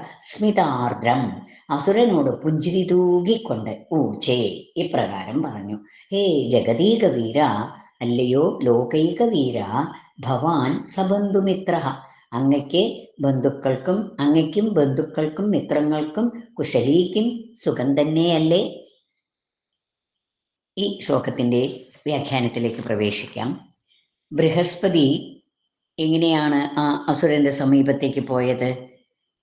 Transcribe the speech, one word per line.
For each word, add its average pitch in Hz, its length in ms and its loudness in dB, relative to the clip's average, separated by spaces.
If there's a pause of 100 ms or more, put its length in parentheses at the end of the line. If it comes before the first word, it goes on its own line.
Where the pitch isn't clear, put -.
(240)
സ്മിതാർദ്രം, 127 1080 0 (380)
അസുരനോട് 180 600 2
പുഞ്ചിരി 170 600 0
തൂകിക്കൊണ്ട് 180 1000 0
ഊച്ചേ, 113 720 -2 (120)
ഇപ്രകാരം 107 680 -4
പറഞ്ഞു. 104 360 -8 (340)
"ഹേ 170 380 0
ജഗദീക 160 540 2
വീര, 123 360 0 (600)
അല്ലയോ 127 640 2
ലോകൈക 156 600 2
വീര, 131 420 0 (560)
ഭവാൻ 131 680 0
സബന്ധുമിത്രഃ, 190 1000 0 (440)
അങ്ങയ്ക്ക് 143 760 0 (120)
ബന്ധുക്കൾക്കും, 135 1000 -2
അങ്ങയ്ക്കും 160 540 2
ബന്ധുക്കൾക്കും 156 760 0
മിത്രങ്ങൾക്കും 151 920 -2 (160)
കുശലീക്കും 180 1040 0
സുഖം 139 360 0
തന്നെയല്ലേ?" 160 840 2 (1900)
ഈ 196 220 -4
ശ്ലോകത്തിന്റെ 123 840 0 (200)
വ്യാഖ്യാനത്തിലേക്ക് 123 760 -2
പ്രവേശിക്കാം. 107 920 -4 (580)
ബൃഹസ്പതി 160 1120 0 (560)
എങ്ങനെയാണ് 156 840 2
ആ 147 280 0
അസുരന്റെ 147 420 2
സമീപത്തേക്ക് 135 720 2
പോയത്? 127 680 -2 (540)